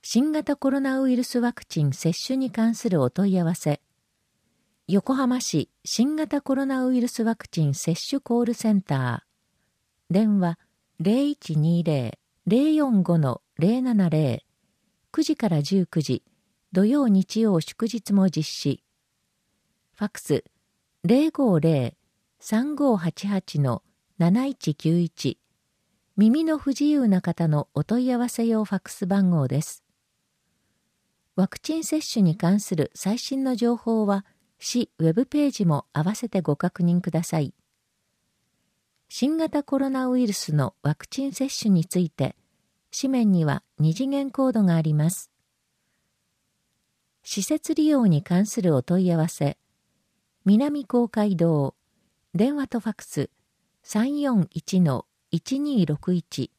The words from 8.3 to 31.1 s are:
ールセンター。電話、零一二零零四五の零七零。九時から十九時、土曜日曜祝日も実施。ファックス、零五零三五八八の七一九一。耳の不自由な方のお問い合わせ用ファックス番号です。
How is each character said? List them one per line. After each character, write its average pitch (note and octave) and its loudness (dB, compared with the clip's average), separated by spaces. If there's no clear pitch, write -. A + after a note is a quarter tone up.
ー A#3+ 2
ル A#3+ -2
セ A3 0
ン F#3+ 2
タ B2+ -4
ー。 - -2
電 G#3 2
話、 E3+ -2
零 A3+ 2
一 C#4+ -4
二 E3+ 2
零 C#3+ -2
零 C#4 2
四 C4 2
五 E3+ 2
の C3+ 0
零 A3 2
七 G#3+ 2
零。 D3+ 0
九 D#4 -2
時 D4+ 0
か A3 -2
ら D#3 2
十 F#3 0
九 - -2
時、 C3 -2
土 F#3 2
曜 C4 2
日 F#3+ 2
曜 G#3 2
祝 - -6
日 A3 -4
も F#3+ 4
実 D#3 -2
施。 - -6
フ - -6
ァ G#3 -4
ッ - -6
ク - -16
ス、 - -2
零 C4+ 4
五 A3+ 2
零 C#3+ 0
三 C4 -2
五 C#4 2
八 E3+ -4
八 G3 -4
の B2 0
七 F#3 2
一 C4 -4
九 E3 0
一。 D#3+ -4
耳 A#3 4
の D#4 0
不 C#4+ -4
自 C#4+ -2
由 D4 2
な F#3 2
方 E3+ -2
の D3 0
お D3 -2
問 B3 0
い B3+ 0
合 B3 0
わ A#3+ -2
せ A#3 -4
用 A3+ 0
フ G3+ -6
ァ F#3+ -2
ッ - -
ク - -20
ス - -8
番 F#3+ 2
号 D3 2
で C3+ 0
す。 - -12